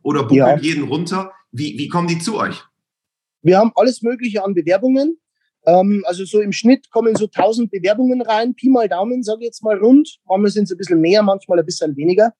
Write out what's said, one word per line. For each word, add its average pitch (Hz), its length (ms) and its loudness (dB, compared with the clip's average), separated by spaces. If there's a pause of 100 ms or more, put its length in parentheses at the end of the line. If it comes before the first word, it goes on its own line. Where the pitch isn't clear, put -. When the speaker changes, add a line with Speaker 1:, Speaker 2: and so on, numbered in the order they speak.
Speaker 1:
Oder 143 220 -2
buckelt 131 140 2
Speaker 2:
Ja. 139 200 4
Speaker 1:
jeden 151 260 -2
runter? 175 480 -6 (200)
Wie, 127 260 -8
wie 139 100 -8
kommen 175 220 -4
die 165 100 -2
zu 220 180 -6
euch? - 240 -6 (800)
Speaker 2:
Wir 180 160 4
haben 220 180 2
alles 233 260 0
Mögliche 226 420 -4
an 196 100 -4
Bewerbungen. 262 640 0 (480)
Ähm, 190 400 4
also 180 200 -6
so 208 160 0
im 202 100 -4
Schnitt 254 400 2
kommen 226 240 0
so 208 100 -4
tausend 220 460 -2
Bewerbungen 220 500 -2
rein, 226 320 -2
Pi - 160 -2
mal 233 200 2
Daumen, 226 340 -4
sag 214 160 -4
ich 233 60 -12
jetzt - 180 -12
mal 214 140 0
rund. 262 480 4
Manchmal 196 260 0
sind's 190 200 -2
ein 175 60 -8
bisschen 170 220 0
mehr, 190 240 2
manchmal 196 340 0
ein 160 80 0
bisschen 156 300 -6
weniger. 185 440 0